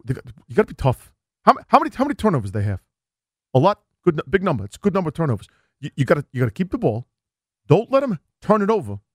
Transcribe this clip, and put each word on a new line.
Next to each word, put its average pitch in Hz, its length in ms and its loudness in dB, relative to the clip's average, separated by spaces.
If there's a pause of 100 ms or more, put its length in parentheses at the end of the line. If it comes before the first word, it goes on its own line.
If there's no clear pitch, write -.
they 131 100 -6
got, - 80 -14 (240)
you 117 80 -16
gotta 214 120 2
be - 80 -12
tough. - 380 -4 (320)
How, 254 100 6 (120)
how 262 120 6
many, 311 160 -2
how 247 80 -2
many 285 120 -4
turnovers 123 360 -2
they 104 120 -2
have? 101 180 -4 (720)
A 131 60 4
lot. 190 220 2 (220)
Good, 156 140 2
nu-, - 120 -4
big 196 140 0
number. 135 220 -2
It's - 100 -14
a - 40 -20
good 196 140 0
number 185 140 -2
of 147 80 -6
turnovers. 135 320 -2 (340)
You, 143 140 -8
you 135 100 0
gotta, 151 260 0
you 127 100 -6
gotta 120 100 -2
keep 185 200 -6
the 277 60 -4
ball. 127 300 -4 (600)
Don't 196 240 2
let 269 120 2
'em 226 160 -4 (220)
turn 208 200 2
it 196 80 0
over, 117 300 -2 (160)